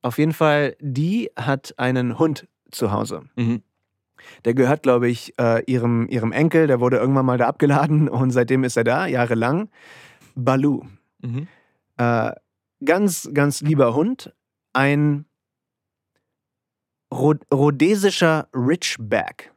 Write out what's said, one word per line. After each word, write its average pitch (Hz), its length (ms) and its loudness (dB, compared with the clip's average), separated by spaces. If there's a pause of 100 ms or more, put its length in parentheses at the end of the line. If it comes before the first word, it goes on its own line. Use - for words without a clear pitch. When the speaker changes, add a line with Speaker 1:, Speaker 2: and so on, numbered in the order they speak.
Speaker 1:
auf - 160 -4
jeden 165 140 2
Fall, 147 480 0
die 160 560 -4
hat 135 420 -4
einen 123 400 -2
Hund 160 300 -2 (220)
zu 110 200 -4
Hause. 101 320 -6 (140)
Speaker 2:
Mhm. 117 260 -2 (800)
Speaker 1:
Der 120 80 0
gehört, 127 300 2
glaub 123 200 4
ich, 120 360 -2
äh, 117 260 2
ihrem, 120 440 0
ihrem 113 240 -4
Enkel, 160 340 2
der 131 140 2
wurde 123 180 2
irgendwann 131 280 2
mal 123 120 0
da 120 80 2
abgeladen 143 640 2
und 127 220 0
seitdem 127 340 0
ist 123 120 -2
er 113 80 2
da, 139 220 0
jahrelang. 123 640 -2 (640)
Baloo. 131 500 0 (380)
Speaker 2:
Mhm. 131 260 -8 (480)
Speaker 1:
Äh, 117 360 0 (520)
ganz, 180 480 0
ganz 143 300 0
lieber 139 320 2
Hund. 190 400 -4 (400)
Ein 143 500 2 (1900)
Rho-, 143 400 0
rhodesischer 156 1000 2
Ridgeback. 123 1040 -4